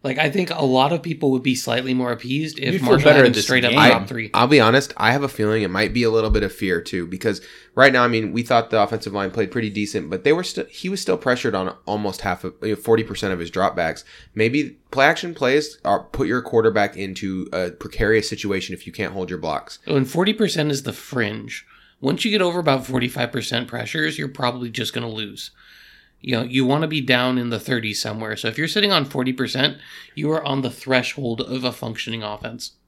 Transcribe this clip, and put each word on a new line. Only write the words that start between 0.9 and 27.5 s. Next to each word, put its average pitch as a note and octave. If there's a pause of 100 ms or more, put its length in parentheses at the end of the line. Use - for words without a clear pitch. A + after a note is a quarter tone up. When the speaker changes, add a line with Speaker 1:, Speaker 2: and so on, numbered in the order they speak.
Speaker 1:
of D#3
people D3+
would B2+
be C3
slightly B2+
more B2+
appeased C#3
if C#3
Speaker 2:
You'd F#3
feel B2
Speaker 1:
Marshall C#3+
Speaker 2:
better D3+
Speaker 1:
hadn't B2
Speaker 2:
at -
this G#2+
Speaker 1:
straight B2
up A#2+
Speaker 2:
game. A#2
Speaker 1:
dropped A#2
Speaker 3:
I, -
Speaker 1:
three. A2+
Speaker 3:
I'll A#2+
be C#3+
honest, B2
I A2
have C#3+
a C#3
feeling G#2+
it F#2+
might G#2
be A#2+
a A#2
little A2
bit G#2+
of G2
fear, F2
too, F2
because F#2+ (360)
right C3
now, B2
I A#2+
mean, A2+
we A#2
thought A#2
the A2
offensive G#2
line G2
played G2
pretty A2
decent, G2+
but F#2
they D3
were F3+
still, -
he -
was F#3+
still F#3
pressured B2
on F#2 (100)
almost G#2
half F2+
of, F#2
you G#2+
know, G#2
forty A2+
percent G2+
of F2+
his E2
dropbacks. F2+ (300)
Maybe B2 (180)
play C3+
action E3+
plays C#3+
are G2
put -
your A#2+
quarterback G#2+
into F#2+
a F2+
precarious G#2+
situation G2
if -
you F2
can't F#2
hold F#2
your F2+
blocks. D#2
Speaker 1:
Oh, D3+
and C3
forty F#3+
percent E3
is C3+
the A#2+
fringe. A2 (360)
Once C3+
you G#3+
get G#3
over F3
about C#3+
forty-five B2
percent A#2+
pressures, D#3
you're D3
probably B2
just A2+
gonna A#2+
lose. G#2+ (720)
You B2
know, A2+
you B2+
wanna D3+
be D3+
down B2+
in A#2+
the A2+